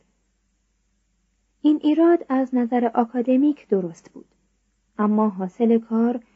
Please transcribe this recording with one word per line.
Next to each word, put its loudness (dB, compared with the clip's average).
این 2
ایراد 2
از -2
نظر 0
آکادمیک 0
درست -6
بود، -20
اما 0
حاصل -2
کار -4